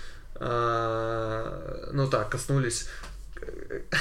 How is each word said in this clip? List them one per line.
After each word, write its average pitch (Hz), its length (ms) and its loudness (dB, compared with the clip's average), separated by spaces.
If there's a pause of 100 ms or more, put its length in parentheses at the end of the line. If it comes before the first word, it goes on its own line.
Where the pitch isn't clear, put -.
(360)
э, 113 1600 0
ну 139 160 4
так, 107 220 4
коснулись - 580 2 (480)
<laughs> - 320 -6 (320)